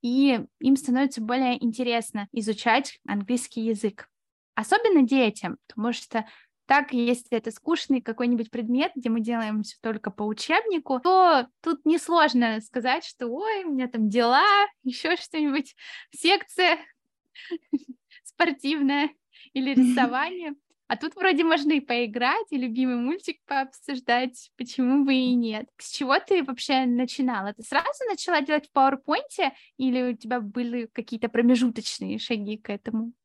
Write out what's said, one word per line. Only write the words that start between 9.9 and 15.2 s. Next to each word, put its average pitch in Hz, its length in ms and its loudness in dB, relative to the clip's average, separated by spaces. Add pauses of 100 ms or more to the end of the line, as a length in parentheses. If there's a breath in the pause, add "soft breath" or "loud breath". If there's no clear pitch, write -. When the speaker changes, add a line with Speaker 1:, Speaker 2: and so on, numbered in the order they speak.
Speaker 1:
по 202 120 -10
учебнику, 302 760 -2
то 339 460 4 (160)
тут 320 220 -4
несложно 302 760 2
сказать, 254 440 -4
что - 240 -10
"ой, 392 360 -4
у 320 80 -4
меня 254 160 -2
там 220 200 0
дела, 285 580 4 (160)
еще 311 340 -2
что-нибудь, 294 600 -4 (360 loud breath)